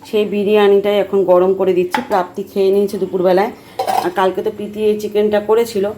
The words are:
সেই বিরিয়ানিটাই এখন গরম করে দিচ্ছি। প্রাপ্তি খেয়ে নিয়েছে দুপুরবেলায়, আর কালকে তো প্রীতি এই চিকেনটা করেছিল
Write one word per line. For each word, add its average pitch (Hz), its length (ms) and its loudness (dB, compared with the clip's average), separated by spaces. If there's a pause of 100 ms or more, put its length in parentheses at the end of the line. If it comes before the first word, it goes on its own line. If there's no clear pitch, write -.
সেই 214 240 -2
বিরিয়ানিটাই 202 680 2
এখন 196 160 0 (120)
গরম 180 280 4
করে 185 200 2
দিচ্ছি। 180 200 -2 (100)
প্রাপ্তি 190 320 -2 (100)
খেয়ে 190 240 0
নিয়েছে 202 260 0
দুপুরবেলায়, 190 500 0 (520)
আর 175 160 -2
কালকে 185 260 0
তো 214 120 -2
প্রীতি 208 220 -10 (100)
এই 214 140 2
চিকেনটা 208 360 0 (100)
করেছিল 220 360 0 (120)